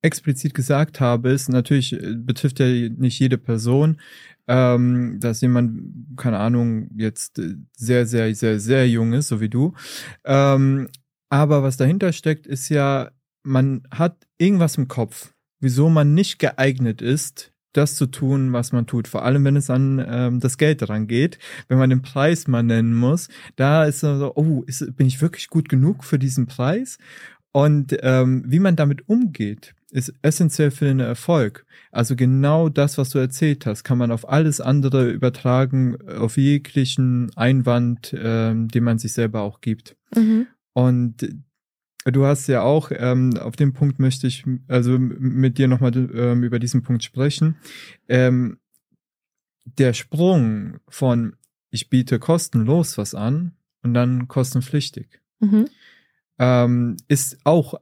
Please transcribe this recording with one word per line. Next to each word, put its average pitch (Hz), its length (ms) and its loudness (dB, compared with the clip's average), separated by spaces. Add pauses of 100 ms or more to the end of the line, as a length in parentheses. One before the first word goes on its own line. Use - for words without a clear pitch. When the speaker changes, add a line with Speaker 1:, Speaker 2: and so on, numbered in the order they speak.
Speaker 1:
explizit 147 520 -2
gesagt 143 460 -2
habe, 120 300 2
ist, 131 180 0
natürlich, 127 440 0
äh, 107 240 -8
betrifft 123 440 -4
ja 135 60 4
nicht 123 520 -2
jede 127 200 2
Person, 127 640 0 (480)
ähm, 123 720 2
dass 117 200 -4
jemand, 120 400 2 (360)
keine 117 220 -2
Ahnung, 113 580 -2
jetzt, 110 420 -6
äh, 90 160 -8 (220)
sehr, 120 300 0
sehr, 113 280 0
sehr, 107 260 0
sehr 127 280 2
jung 117 240 0
ist, 143 160 -2
so 110 120 -2
wie 110 80 -2
du. 135 260 -2 (500)
Ähm, 135 640 2 (400)
aber 143 340 2
was 131 140 -2
dahinter 175 360 2
steckt, 156 340 -4
ist 135 220 -8
ja, 139 420 0 (320)
man 135 480 0
hat - 360 -4 (120)
irgendwas 175 380 2
im 131 120 -2
Kopf, - 440 -8 (280)
wieso 135 280 2
man 151 260 4
nicht 190 240 0
geeignet 131 640 0
ist, - 500 -4 (200)
das 147 240 2
zu 143 100 0
tun, 131 460 -2
was 120 200 -4
man 120 140 0
tut. 117 200 -4
Vor - 180 -6
allem, 139 200 2
wenn 139 120 4
es 139 120 -2
an, 135 400 0
ähm, 123 320 -2
das 127 160 -2
Geld 151 320 0
rangeht, 113 500 -2 (300)
wenn 127 100 2
man 131 120 4
den 127 120 2
Preis 151 460 0
mal 120 140 0
nennen 117 320 2
muss, 127 340 0 (280)
da 147 280 4
ist 147 160 -2
so, 143 340 -2
oh, 147 320 0
ist, 131 300 -8
bin 135 100 4
ich 131 140 -2
wirklich - 280 -4
gut 156 200 -2
genug 135 360 2
für - 140 -2
diesen 131 280 -2
Preis? 170 500 -4 (560)
Und, 143 500 2
ähm, 131 440 2
wie 139 140 2
man 190 160 2
damit 143 320 -2
umgeht, 170 680 -2 (160)
ist 127 220 -4 (100)
essentiell 151 480 2
für 135 160 -4
den 135 140 2
Erfolg. 120 640 -2 (280)
Also 120 240 0
genau 139 520 2
das, 143 300 0
was 131 120 -2
du - 80 -2
erzählt 139 480 0
hast, 107 180 -6
kann 123 140 0
man 120 120 0
auf 117 180 -6
alles 151 320 0
andere 135 500 2
übertragen, 131 840 0 (220)
auf 113 180 -2
jeglichen 135 1000 0
Einwand, 120 840 0
ähm, 113 500 -2
den 117 160 0
man 117 140 0
sich 110 140 -6
selber 113 300 -2
auch 101 180 -10
gibt. - 360 -8 (180)
Speaker 2:
Mhm. 220 320 2 (280)
Speaker 1:
Und 123 540 0 (760)
du 135 220 2
hast 139 200 0
ja 127 160 2
auch, 147 320 2
ähm, 127 460 0
auf 117 160 -10
den 139 160 2
Punkt 135 280 -2
möchte 131 260 0
ich, - 180 -6 (240)
also 123 280 2
m-, 127 220 0
mit 131 380 0
dir 135 100 2
nochmal, 123 300 2
ähm, 123 480 0
über 120 140 -2
diesen 120 240 -2
Punkt 120 220 -2
sprechen. 147 520 0 (500)
Ähm, 127 520 2 (1080)
der 123 300 0
Sprung 139 840 0 (100)
von, 120 480 -2 (340)
ich - 200 -10
biete 127 280 2
kostenlos 160 800 0
was 104 160 -8
an 143 380 -4 (300)
und 120 120 -2
dann 123 340 0
kostenpflichtig, 131 920 -4 (200)
Speaker 2:
Mhm. 214 280 2 (720)
Speaker 1:
ähm, 123 580 2 (120)
ist - 360 -2
auch 156 380 2